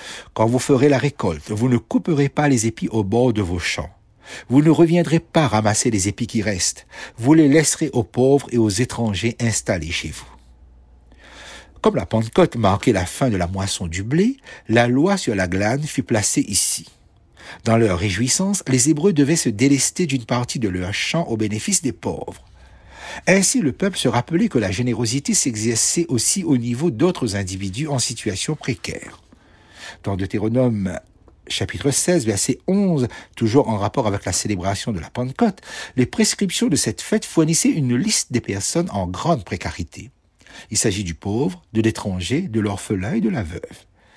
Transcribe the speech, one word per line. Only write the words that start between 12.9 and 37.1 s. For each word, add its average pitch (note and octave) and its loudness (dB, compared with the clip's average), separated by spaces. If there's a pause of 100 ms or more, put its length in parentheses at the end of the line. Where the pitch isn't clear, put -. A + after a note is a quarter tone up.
la F2+ 0
fin C3 -2
de G2+ 0
la F2 -2
moisson F#2+ -4
du F2 -6
blé, F3+ 0 (320)
la A#2+ 4
loi D3+ 2
sur A#2 -2
la F#2 0
glane G#2 0
fut C#3 -4
placée A#2 0
ici. - -2 (800)
Dans A2+ 4
leur G2+ 2
réjouissance, B2+ -2
les C3 2
Hébreux D#3+ 2
devaient D3 4
se C#3+ 0
délester C#3 2
d'une C3 -2
partie B2 -2
de G#2+ 0
leur F#2 -4
champ - -2
au A2+ -4
bénéfice A2 -2
des A#2+ -4
pauvres. - -10 (800)
Ainsi, G3 4
le D3 2
peuple F#3+ -2
se - 0
rappelait D#3+ 0
que D3+ 0
la G2 0
générosité A#2+ -2
s'exerçait A#2 0
aussi C3 0
au D3 4
niveau A#2+ -2
d'autres C3 0
individus G2 -6
en C#3+ -2
situation A2+ -4
précaire. - -8 (840)
Dans F#2+ -4
Deutéronome, G#2 0 (480)
chapitre - -2
seize, E3 0
verset G#2+ -2
onze, F3+ 2 (280)
toujours A#2 4
en A2 0
rapport G#2+ 0
avec G2+ -2
la F#2+ -4
célébration G2 -2
de F2 -4
la D#2 -12
Pentecôte, C3 -2 (360)
les B2+ 4
prescriptions G#3+ 0
de D3 2
cette - -2
fête - -2